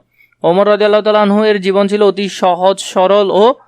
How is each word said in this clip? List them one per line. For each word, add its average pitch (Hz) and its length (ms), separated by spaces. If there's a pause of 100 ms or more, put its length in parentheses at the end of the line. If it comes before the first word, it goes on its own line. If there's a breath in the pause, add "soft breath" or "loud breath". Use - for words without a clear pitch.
(420 soft breath)
ওমর 185 260
রাদিয়াল্লাহু 208 360
তাআলা 214 180
আনহু 208 220
এর 208 160
জীবন 196 280
ছিল 208 140
অতি 196 260
সহজ, 185 520
সরল 196 500
ও 208 240 (140 soft breath)